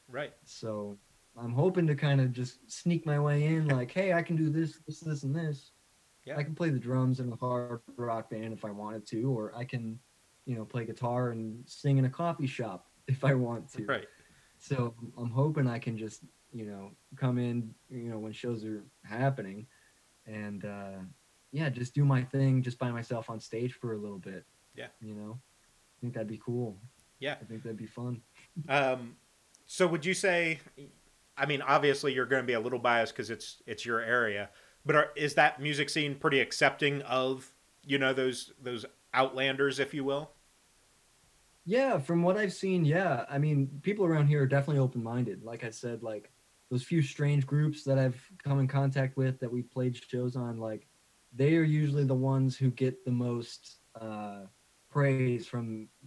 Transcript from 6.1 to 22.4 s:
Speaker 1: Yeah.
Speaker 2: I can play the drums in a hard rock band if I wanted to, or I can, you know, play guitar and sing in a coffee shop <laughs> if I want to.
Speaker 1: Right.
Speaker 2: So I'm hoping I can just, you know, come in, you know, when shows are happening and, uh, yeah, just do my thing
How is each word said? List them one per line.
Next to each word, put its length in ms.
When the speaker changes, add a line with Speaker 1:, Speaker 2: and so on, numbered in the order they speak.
Speaker 1:
Yeah. 140
Speaker 2:
I 60
can 100
play 160
the 80
drums 420
in 120
a 40
hard 460
rock 340
band 220
if 120
I 60
wanted 380
to, 240
or 240
I 80
can, 360
you 100
know, 120
play 180
guitar 460
and 380
sing 300
in 60
a 60
coffee 360
shop 520
<laughs> 100
if 160
I 100
want 380
to. 140
Speaker 1:
Right. 220
Speaker 2:
So 360
I'm 140
hoping 360
I 120
can 180
just, 280
you 140
know, 300
come 220
in, 360
you 220
know, 80
when 140
shows 320
are 200
happening 640
and, 380
uh, 360
yeah, 180
just 240
do 100
my 200
thing 380